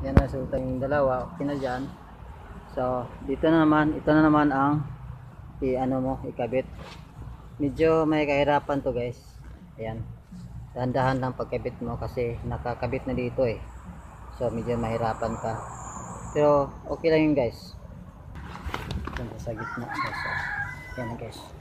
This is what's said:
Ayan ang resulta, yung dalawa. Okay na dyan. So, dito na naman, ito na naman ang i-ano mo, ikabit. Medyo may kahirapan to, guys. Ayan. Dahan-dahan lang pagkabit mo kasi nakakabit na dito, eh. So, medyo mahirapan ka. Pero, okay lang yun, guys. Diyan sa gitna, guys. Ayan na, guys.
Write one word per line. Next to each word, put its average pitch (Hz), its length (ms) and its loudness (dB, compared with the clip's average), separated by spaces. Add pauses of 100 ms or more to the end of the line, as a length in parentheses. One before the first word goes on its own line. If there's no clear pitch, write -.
Ayan 135 160 4
ang 131 80 2
resulta, 131 320 -2
yung 131 240 -2
dalawa. 135 480 2
Okay 143 160 -4
na 143 80 -2
dyan. 131 320 -4 (880)
So, 127 320 0 (160)
dito 139 240 2
na 160 160 8
naman, 151 320 6
ito 147 160 2
na 156 80 8
naman 151 320 8
ang 143 320 4 (800)
i-ano 131 400 2
mo, 131 100 0 (140)
ikabit. 123 400 0 (880)
Medyo 160 480 4
may 151 240 4
kahirapan 143 560 4
to, 135 80 0
guys. 120 240 -2 (640)
Ayan. 113 240 -6 (720)
Dahan-dahan 127 480 2
lang 127 160 -4
pagkabit 120 400 -4
mo 117 160 -4
kasi 117 480 -2
nakakabit 120 640 -2
na 127 80 0
dito, 123 320 2
eh. 107 160 -2 (720)
So, 120 160 0
medyo 117 240 -2
mahirapan 113 640 0
ka. 113 140 -2 (840)
Pero, 147 320 6 (240)
okay 143 160 0
lang 156 240 8
yun, 143 80 6
guys. - 320 -2 (1400)
Diyan 113 240 -8
sa 117 160 -6
gitna, 113 320 -6
guys. - 340 -6 (800)
Ayan 117 80 -4
na, 117 80 -6
guys. 117 240 -10 (220)